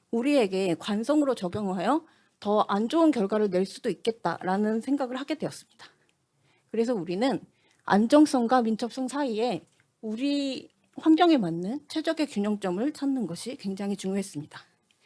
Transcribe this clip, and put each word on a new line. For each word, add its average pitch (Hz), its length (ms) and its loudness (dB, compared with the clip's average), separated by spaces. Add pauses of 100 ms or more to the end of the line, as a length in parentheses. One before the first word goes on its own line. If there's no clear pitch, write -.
(120)
우리에게 208 680 2
관성으로 262 540 0
적용하여 196 720 -2 (360)
더 208 260 2
안 214 220 0
좋은 320 220 6
결과를 214 380 0
낼 180 160 2
수도 - 240 -8
있겠다라는 208 920 -2
생각을 262 340 -2
하게 285 200 -6
되었습니다. - 520 -12 (840)
그래서 226 220 0
우리는 185 460 -2 (460)
안정성과 247 800 4
민첩성 226 440 -4
사이에 240 580 -2 (360)
우리 269 680 -4 (280)
환경에 320 400 6
맞는 180 500 -2
최적의 320 400 -2
균형점을 208 640 -2
찾는 269 360 -2
것이 175 280 -10
굉장히 196 400 -4
중요했습니다. 190 640 -6 (460)